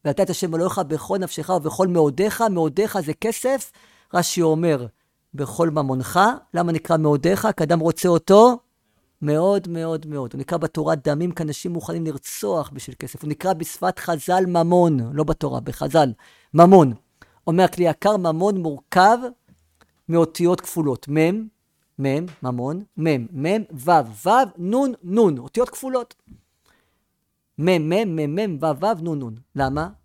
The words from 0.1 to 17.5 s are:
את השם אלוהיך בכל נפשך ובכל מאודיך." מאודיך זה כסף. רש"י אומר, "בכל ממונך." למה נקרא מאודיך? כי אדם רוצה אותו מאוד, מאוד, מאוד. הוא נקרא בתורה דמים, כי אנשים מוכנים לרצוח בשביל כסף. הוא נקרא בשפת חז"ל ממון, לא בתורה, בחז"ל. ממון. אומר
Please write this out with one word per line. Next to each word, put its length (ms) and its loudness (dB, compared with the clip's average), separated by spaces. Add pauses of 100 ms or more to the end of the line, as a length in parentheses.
את 100 2
השם 240 -4
אלוהיך 240 -2
בכל 400 -4
נפשך 320 -8
ובכל 360 0
מאודיך." 540 0 (100)
מאודיך 500 0
זה 140 -6
כסף. 580 -4 (420)
רש"י 280 0
אומר, 440 2 (480)
"בכל 360 -2
ממונך." 500 -2 (340)
למה 180 0
נקרא 240 0
מאודיך? 600 2
כי 80 0
אדם 160 2
רוצה 280 0
אותו 500 6 (640)
מאוד, 460 0
מאוד, 380 -6
מאוד. 260 -8
הוא 80 -10
נקרא 180 -6
בתורה 360 -2
דמים, 380 -2
כי 100 -8
אנשים 300 -6
מוכנים 340 -6
לרצוח 680 -6
בשביל 260 -16
כסף. 240 -12
הוא 80 -6
נקרא 220 -2
בשפת 460 -4
חז"ל 480 0
ממון, 540 4 (120)
לא 120 -2
בתורה, 360 -4
בחז"ל. 520 0 (420)
ממון. 400 8 (520)
אומר 220 2